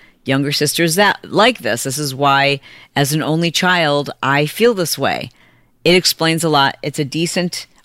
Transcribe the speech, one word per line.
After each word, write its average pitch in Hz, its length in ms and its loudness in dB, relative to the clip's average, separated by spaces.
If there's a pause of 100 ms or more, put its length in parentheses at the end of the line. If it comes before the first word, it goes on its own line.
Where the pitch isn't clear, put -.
(240)
younger 139 280 0
sister 147 320 0
is 160 100 0
that, 202 300 2
like 220 340 2
this. 113 240 -4
This 135 160 -6
is 143 160 -6
why, 139 460 2 (340)
as 139 180 0
an 156 100 0
only 160 280 0
child, 156 600 0 (120)
I 143 240 2
feel 226 280 2
this 175 220 -4
way." 92 320 -4 (540)
It 175 140 4
explains 165 480 0
a 165 40 0
lot. 139 340 2
It's 147 180 -6
a 147 40 0
decent 165 640 -4 (180)